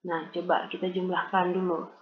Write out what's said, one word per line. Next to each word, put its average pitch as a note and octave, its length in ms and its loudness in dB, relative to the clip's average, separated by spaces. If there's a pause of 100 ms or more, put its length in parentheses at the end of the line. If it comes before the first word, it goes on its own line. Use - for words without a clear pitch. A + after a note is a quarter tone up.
Nah, D#3+ 240 -4
coba F3 400 0
kita F#3 160 -2
jumlahkan F3+ 640 0
dulu F3+ 320 0 (180)